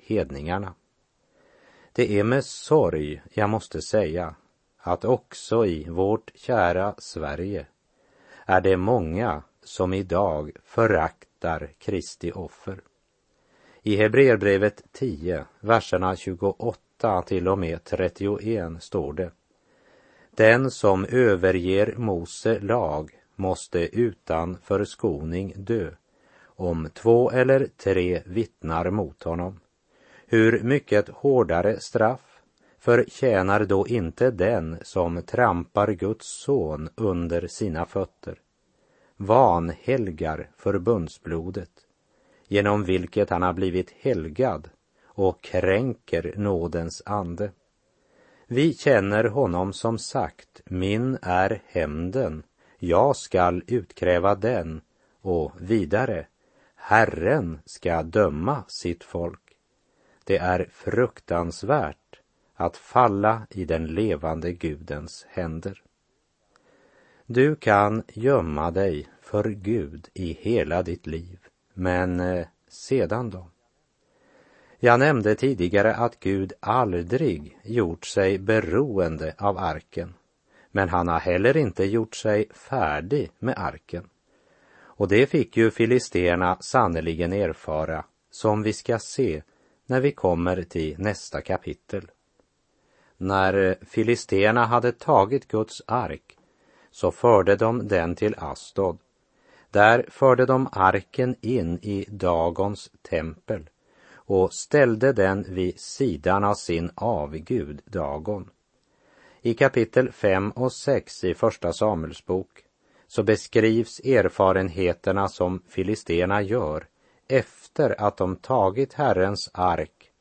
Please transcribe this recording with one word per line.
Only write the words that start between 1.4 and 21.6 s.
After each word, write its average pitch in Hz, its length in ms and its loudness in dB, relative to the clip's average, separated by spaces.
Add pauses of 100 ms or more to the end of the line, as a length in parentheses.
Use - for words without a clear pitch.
Det 107 280 0
är 104 40 2
med 127 220 0
sorg 80 760 0 (120)
jag 104 160 0
måste 101 320 -4
säga 85 540 -2 (420)
att 90 280 -4
också 117 600 -2
i 82 240 -4
vårt 95 460 -2
kära 95 600 0
Sverige 80 680 -8 (800)
är 92 160 4
det 95 160 4
många 92 680 -2 (200)
som 92 300 -4
idag 90 580 -2 (120)
föraktar 82 1120 -2
Kristi 87 540 -6
offer. - 500 -14 (1000)
I 107 120 2
Hebreerbrevet 104 960 4
tio, 85 540 -6 (140)
verserna 95 560 2
tjugoåtta 98 1040 -4
till 90 260 -2
och 98 100 2
med 85 260 -6
trettioen 98 1000 -4
står 76 320 -6
det: 90 180 -6 (1040)
"Den 120 360 6
som 98 340 2
överger 95 920 2